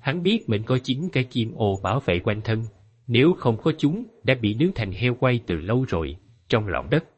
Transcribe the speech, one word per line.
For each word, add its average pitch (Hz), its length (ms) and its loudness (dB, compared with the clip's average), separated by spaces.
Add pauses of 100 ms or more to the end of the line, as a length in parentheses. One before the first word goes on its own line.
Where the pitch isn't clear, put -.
Hắn 170 220 -4
biết 214 260 0
mình 107 140 0
có 127 140 0
chín 131 360 -4
cái 131 100 0
kim 113 320 -4
ô 98 280 0
bảo 104 160 0
vệ 87 200 0
quanh 107 220 -2
thân, 113 220 -2 (440)
nếu 131 260 6
không 120 240 0
có 160 200 0
chúng 175 260 0 (200)
đã 131 180 2
bị 104 120 2
nướng 156 220 2
thành 104 160 -4
heo 120 240 0
quay 123 320 2
từ 87 80 0
lâu 107 320 0
rồi. 82 280 -2 (340)
Trong 107 180 2
lòng 67 220 -2
đất 160 140 2 (140)